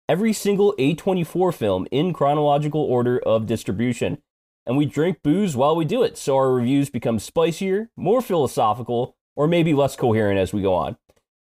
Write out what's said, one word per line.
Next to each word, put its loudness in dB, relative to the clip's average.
every 2
single 2
A 2
twenty-four 0
film -2
in 0
chronological 0
order 0
of 0
distribution. -2
And -2
we 2
drink -2
booze 0
while 2
we 0
do 0
it, -2
so -2
our 2
reviews 0
become -2
spicier, -2
more 0
philosophical, -2
or 0
maybe 2
less 0
coherent 2
as 0
we -2
go 0
on. -2